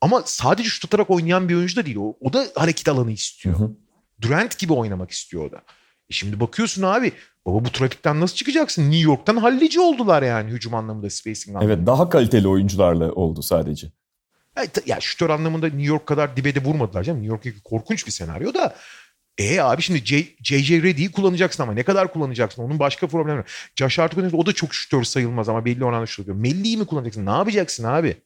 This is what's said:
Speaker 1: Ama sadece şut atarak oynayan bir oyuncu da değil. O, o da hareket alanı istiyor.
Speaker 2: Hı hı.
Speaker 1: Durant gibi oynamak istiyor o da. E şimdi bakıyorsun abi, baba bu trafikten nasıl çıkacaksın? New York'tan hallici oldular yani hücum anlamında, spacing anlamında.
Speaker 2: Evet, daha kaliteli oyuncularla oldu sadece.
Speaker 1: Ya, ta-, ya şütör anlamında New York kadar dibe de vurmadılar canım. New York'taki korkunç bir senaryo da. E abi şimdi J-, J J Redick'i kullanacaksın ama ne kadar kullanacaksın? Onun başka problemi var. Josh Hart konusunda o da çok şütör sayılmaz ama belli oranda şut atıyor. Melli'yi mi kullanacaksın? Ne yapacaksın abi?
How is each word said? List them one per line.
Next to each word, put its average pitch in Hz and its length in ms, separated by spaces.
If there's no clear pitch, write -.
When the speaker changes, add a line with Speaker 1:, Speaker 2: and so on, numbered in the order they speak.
Speaker 1:
Ama 202 260
sadece 196 420
şut - 160
atarak 190 260
oynayan 180 380
bir 175 60
oyuncu 175 220
da 208 100
değil. 113 100
O, 107 240
o 135 120
da 262 220
hareket 160 340
alanı 127 240
istiyor. - 460
Speaker 2:
Hı 104 60
hı. 107 60
Speaker 1:
Durant 156 380
gibi 165 140
oynamak 101 380
istiyor 78 380
o - 40
da. - 100
E - 20
şimdi 101 280
bakıyorsun 190 420
abi, 208 300
baba 104 180
bu 120 80
trafikten 147 480
nasıl 180 160
çıkacaksın? 285 460
New 156 180
York'tan 160 360
hallici 262 440
oldular 233 420
yani 113 280
hücum 117 240
anlamında, 110 360
spacing 101 460
anlamında. 104 180
Speaker 2:
Evet, 85 120
daha 143 220
kaliteli 113 400
oyuncularla 90 640
oldu 80 300
sadece. 78 440
Speaker 1:
Ya, 254 100
ta-, - 200
ya 123 140
şütör - 300
anlamında 160 360
New 143 200
York 151 200
kadar 147 300
dibe 135 180
de 135 100
vurmadılar 113 380
canım. 143 180
New 110 140
York'taki 107 280
korkunç 113 440
bir - 60
senaryo - 420
da. 370 220
E 120 220
abi 143 220
şimdi 143 240
J-, 147 200
J 139 160
J 151 240
Redick'i 175 300
kullanacaksın 180 500
ama 113 100
ne 117 100
kadar 190 300
kullanacaksın? 120 500
Onun 143 160
başka 143 280
problemi 151 320
var. - 380
Josh 135 220
Hart 160 160
konusunda 180 220
o 160 100
da 208 60
çok - 220
şütör 127 300
sayılmaz 117 440
ama 113 160
belli 123 200
oranda 117 220
şut - 140
atıyor. 95 160
Melli'yi 185 400
mi 220 100
kullanacaksın? 117 400
Ne 98 40
yapacaksın 185 540
abi? 135 420